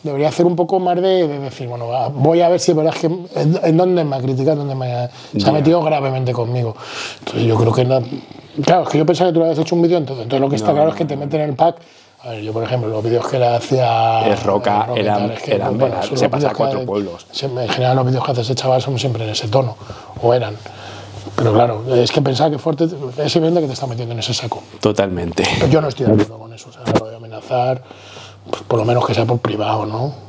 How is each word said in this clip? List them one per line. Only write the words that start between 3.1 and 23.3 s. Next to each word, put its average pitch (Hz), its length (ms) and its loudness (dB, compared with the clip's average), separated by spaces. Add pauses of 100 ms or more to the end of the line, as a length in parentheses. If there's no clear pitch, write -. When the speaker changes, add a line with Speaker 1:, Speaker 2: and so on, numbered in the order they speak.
Speaker 1:
en 160 140 4
dónde 180 260 4
me 143 120 -2
ha 135 40 -4
criticado, 131 320 0 (100)
en 143 60 -4
dónde 135 80 -4
me 127 180 -4
ha, 123 160 -4
se - 280 -10
ha - 100 2
Speaker 2:
Ya. - 40 4
Speaker 1:
metido 151 320 4
gravemente 135 480 0
conmigo". 117 440 -2 (440)
Entonces - 240 -4
yo 113 140 4
creo 113 160 4
que 127 120 4
no, 131 160 2 (640)
claro, 170 200 4
es 135 60 -4
que - 100 0
yo 156 60 4
pensaba 175 240 4
que 170 40 0
tú 160 60 2
le 165 60 4
habías 160 140 2
hecho 160 160 -2
un 170 60 4
vídeo, 170 160 4
entonces, 131 280 -4
entonces 131 160 0
lo 139 80 2
que - 80 2
está - 120 0
Speaker 2:
No, 160 40 4
Speaker 1:
claro 147 160 4
Speaker 2:
no, 156 40 -2
Speaker 1:
es - 60 -10
que 170 60 0
te 143 100 -4
Speaker 2:
no. 139 100 -6
Speaker 1:
meten 151 160 -2
en 151 80 -2
el 139 60 -4
pack. 165 220 2 (440)
A 123 80 -14
ver, 113 140 -10
yo 107 100 -6
por 113 100 -2
ejemplo, 117 260 -2
los 107 140 -2
vídeos 117 240 0
que 135 120 -2
le 120 80 4
hacía 117 800 2
Speaker 2:
Es 101 160 2
Roca, 104 420 2
Speaker 1:
Roca 120 140 -2
y 104 40 0
Speaker 2:
eran, 104 240 2
Speaker 1:
tal, 113 100 -2
es - 60 -12
que, 123 120 0
Speaker 2:
eran 98 220 -2
Speaker 1:
bueno, 131 180 2
Speaker 2:
veraz, 90 120 -4
Speaker 1:
son 135 100 -4
Speaker 2:
se 120 80 2
Speaker 1:
los - 60 0
Speaker 2:
pasa - 60 -2
Speaker 1:
vídeos 143 160 0
que - 40 -6
Speaker 2:
cuatro 113 220 0
Speaker 1:
hace, 127 80 -6
Speaker 2:
pueblos. 98 440 -6
Speaker 1:
se, - 160 -8
en 123 220 -4
general 127 280 2
los 131 80 2
vídeos 127 200 0
que 147 60 -2
hace 123 100 -2
ese 123 140 -2
chaval 131 280 0
son 135 160 -4
siempre 117 240 -2
en 110 80 -4
ese 110 160 -6
tono, 123 280 0 (460)
o 120 140 4
eran. 110 200 -2 (800)
Pero 117 180 2
claro, 113 300 2 (120)
es 123 160 4
que 151 100 2
pensaba 135 300 2
que 147 80 -4
Forte 156 260 0 (320)
es 147 180 -2